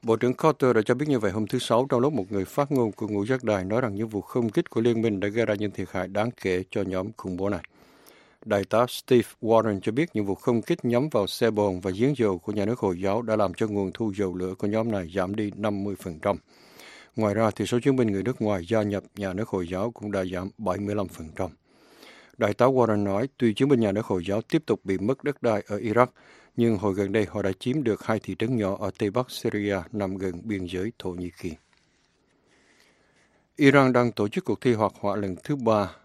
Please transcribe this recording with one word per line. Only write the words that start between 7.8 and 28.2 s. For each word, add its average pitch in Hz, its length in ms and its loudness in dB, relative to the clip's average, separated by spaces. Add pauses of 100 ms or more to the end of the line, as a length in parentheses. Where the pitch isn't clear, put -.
Đại 101 200 2
tá 113 240 2
Steve - 400 2 (140)
Warren 110 380 2
cho 107 120 -4
biết 147 220 -2
những 107 120 0
vụ 98 80 0
không 117 280 0
kích - 220 -4
nhắm 123 240 2
vào 107 180 0
xe 113 240 0
bồn 104 300 2
và 95 100 -2
giếng 120 260 2
dầu 101 220 2
của 104 140 -8
nhà 101 120 -2
nước 117 140 -2
Hồi 92 220 0
giáo 98 220 0
đã 110 140 0
làm 98 180 2
cho 113 120 -2
nguồn 101 280 -2
thu 110 220 -4
dầu 95 180 -2
lửa 92 240 -4
của - 80 -4
nhóm 110 260 -2
này 92 220 -4
giảm 95 200 -2
đi 107 220 -2
năm 104 280 -2
mươi 101 180 -4
phần 82 160 -10
trăm. 101 180 0 (800)
Ngoài 107 180 2
ra, 107 160 2
thì 101 160 -2
số 120 140 0
chiến 135 160 2
binh 117 160 2
người 98 100 -2
nước 120 200 -2
ngoài 104 260 0
gia 110 140 2
nhập 101 220 -2 (120)
nhà 98 160 -4
nước 101 160 -4
Hồi 92 200 -2
giáo 95 220 -4
cũng 104 220 -10
đã 98 200 0
giảm 92 160 -6 (100)
bảy 95 200 -2
mươi 101 160 -4
lăm 101 140 -2
phần 80 280 -14
trăm. 92 140 -4 (880)
Đại 104 160 2
tá 123 120 4
Warren 113 360 4
nói, 101 340 -2
tuy 113 180 2
chiến 135 140 2
binh 131 120 6
nhà 104 120 2
nước 107 140 -2
Hồi 90 200 -2
giáo 101 160 0
tiếp 160 240 -2
tục 104 180 0
bị 95 140 -2
mất 110 260 -2
đất 143 180 -4
đai 107 240 2
ở 104 120 -4
Iraq, 113 280 4 (500)
nhưng 117 200 4
hồi 98 180 0
gần 98 180 -2
đây 107 180 2
họ 104 120 -4
đã 98 160 0
chiếm 139 240 -2
được 110 220 0
hai 110 180 0